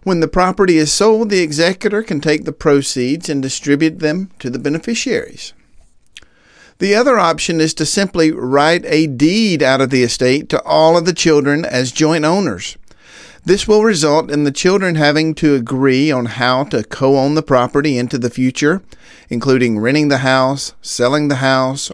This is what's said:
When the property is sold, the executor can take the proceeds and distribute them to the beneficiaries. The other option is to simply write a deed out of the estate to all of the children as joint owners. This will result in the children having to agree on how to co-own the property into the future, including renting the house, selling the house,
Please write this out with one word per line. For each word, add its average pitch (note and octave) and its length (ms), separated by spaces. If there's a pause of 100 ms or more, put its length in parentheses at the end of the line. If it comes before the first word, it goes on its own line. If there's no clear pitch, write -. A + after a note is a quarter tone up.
When F#3 160
the D#3+ 80
property F#3 500
is D3+ 160
sold, A3 380
the F#3+ 80
executor F#3 640
can D#3 180
take D#3 240
the D#3+ 60
proceeds C#3+ 760
and C#3 140
distribute D3 560
them D#3+ 400
to B2 140
the B2+ 80
beneficiaries. E3 920 (1300)
The G3 160
other B3 240
option E3 420
is D#3 140
to D3+ 140
simply F3 420
write D3 560
a D#3 220
deed D#3+ 560
out C3 180
of C3 80
the C3 140
estate B2+ 460
to - 120
all D#3+ 340
of E3+ 100
the F3+ 60
children D3+ 540
as B2+ 260
joint D#3 320
owners. D#3 540 (680)
This G3 220
will G#3+ 160
result D#3 460
in D3 140
the C#3+ 80
children F#3 420
having D#3 420
to D3 200
agree C3 560
on B2 160
how B2+ 380
to A#2 180
co-own C3+ 500
the D#3 80
property C#3 560
into B2 220
the A#2+ 100
future, C#3+ 540 (440)
including A#2+ 520
renting C#3+ 300
the C3+ 100
house, C3 540 (100)
selling C#3+ 460
the C#3 80
house, C3 560